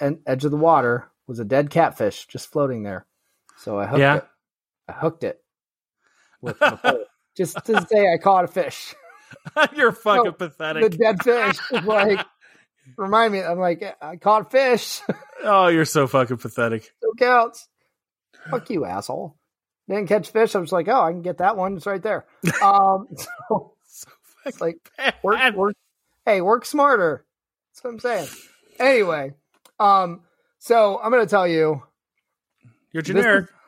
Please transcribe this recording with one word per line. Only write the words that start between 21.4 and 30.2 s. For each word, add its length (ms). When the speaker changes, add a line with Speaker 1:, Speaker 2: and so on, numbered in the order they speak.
Speaker 1:
one. 200
It's 100
right 160
there." 240
Speaker 2:
<laughs> 180
Speaker 1:
Um, 540
so 580
Speaker 2:
So 240
Speaker 1:
it's 160
like, 160
Speaker 2:
fucking 160
Speaker 1:
work, 120
Speaker 2:
bad. 200
Speaker 1:
work, 180
hey, 160
work 240
smarter. 600
That's 100
what 60
I'm 100
saying. 280
Anyway, 540
um, 400